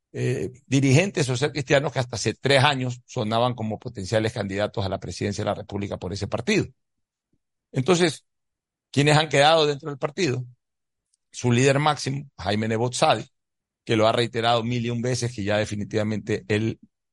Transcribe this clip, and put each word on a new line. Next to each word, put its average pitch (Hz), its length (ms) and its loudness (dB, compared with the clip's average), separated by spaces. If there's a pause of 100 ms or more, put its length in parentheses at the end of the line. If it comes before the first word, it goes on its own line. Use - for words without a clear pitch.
(120)
eh, 127 380 -4 (160)
dirigentes 139 600 4
social 131 260 -2
cristianos 147 400 0
que 135 60 -6
hasta 123 180 -4
hace 107 180 -2
tres 135 300 4
años 127 400 0
sonaban 117 500 -2
como 110 240 -6
potenciales 110 540 -2
candidatos 101 520 -4
a 98 40 -4
la 92 100 -4
presidencia 101 460 -6
de 104 60 -2
la 98 40 -2
República 98 440 -8
por 92 140 -8
ese 101 140 -6
partido. 165 400 0 (1040)
Entonces, 165 520 0 (680)
¿quiénes 147 260 4
han 156 120 2
quedado 151 380 6
dentro 147 240 -4
del 143 80 -8
partido? 143 460 -2 (840)
Su 123 220 0
líder 131 260 4
máximo, 147 600 -2
Jaime 104 300 -2
Nebot 117 260 -2
Sadi, - 320 0 (580)
que 117 120 0
lo 107 120 6
ha 113 40 4
reiterado 117 520 0
mil 120 220 -4
y 120 40 -4
un 120 120 -4
veces 123 320 -4
que 101 100 -6
ya 104 140 0
definitivamente 104 880 -4
él 110 320 -2 (320)